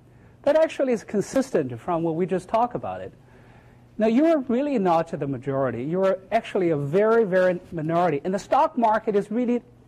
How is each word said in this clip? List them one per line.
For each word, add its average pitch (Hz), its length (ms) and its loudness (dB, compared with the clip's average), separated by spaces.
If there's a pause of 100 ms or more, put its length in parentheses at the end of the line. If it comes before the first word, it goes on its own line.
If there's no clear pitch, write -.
(420)
That 285 140 4
actually 311 360 2
is 214 120 -2
consistent 175 760 -2
from 165 220 -4
what 165 120 0
we 180 120 -2
just 180 220 -4
talked 226 260 0
about 95 280 -8
it. 98 100 -14 (840)
Now, 214 80 2
you 233 200 4
are 330 120 4
really 254 400 -2
not 165 300 2
the 147 180 -6
majority. 131 580 -4
You 170 200 -2
are 190 140 2 (140)
actually 202 380 0
a 156 60 0
very, 208 480 2
very 185 360 2 (100)
minority. 165 540 0
And 180 80 -4
the 196 60 -2
stock 294 400 0
market 220 360 0
is 202 160 -2
really 240 320 -2 (260)